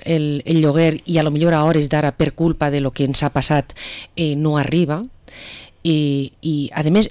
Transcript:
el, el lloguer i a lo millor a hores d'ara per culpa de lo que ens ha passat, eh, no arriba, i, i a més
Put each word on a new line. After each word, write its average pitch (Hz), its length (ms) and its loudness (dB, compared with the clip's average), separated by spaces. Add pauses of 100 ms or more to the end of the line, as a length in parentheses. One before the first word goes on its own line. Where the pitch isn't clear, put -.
el, 151 400 -2
el 165 160 2
lloguer 156 440 2
i 165 140 0
a 156 40 2
lo 156 80 0
millor 165 220 2
a 151 100 2
hores 156 260 2
d'ara 151 240 0
per 147 200 -2
culpa 160 380 0
de 143 80 0
lo 135 120 -2
que - 120 -2
ens 135 200 0
ha 147 80 0
passat, 143 420 0 (420)
eh, 151 200 -2
no 151 220 0
arriba, 156 460 0 (800)
i, 143 580 0
i 147 320 -2
a 156 180 -4
més 208 200 4